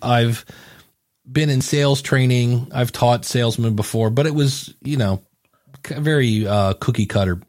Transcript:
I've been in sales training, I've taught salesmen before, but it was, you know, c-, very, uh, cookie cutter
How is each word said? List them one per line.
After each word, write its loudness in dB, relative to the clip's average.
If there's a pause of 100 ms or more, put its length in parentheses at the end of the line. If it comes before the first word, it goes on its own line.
I've 0 (840)
been 0
in 0
sales 0
training, 2
I've -2
taught 2
salesmen 0
before, 0
but 0
it -2
was, -2
you -4
know, 0 (640)
c-, -10
very, 0
uh, 2
cookie -2
cutter 0